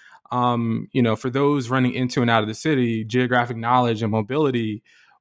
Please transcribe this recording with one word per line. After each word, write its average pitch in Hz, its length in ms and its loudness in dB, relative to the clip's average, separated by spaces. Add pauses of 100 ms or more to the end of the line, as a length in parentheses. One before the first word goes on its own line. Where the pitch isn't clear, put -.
(300)
um, 117 640 -2
you 131 100 2
know, 110 140 2
for - 120 -6
those 139 400 0
running 127 240 0
into 127 300 -2
and 117 80 2
out 113 120 4
of 107 60 -4
the 110 60 -6
city, 120 500 0
geographic 120 520 0
knowledge 117 460 0
and 107 100 0
mobility 113 720 -2 (380)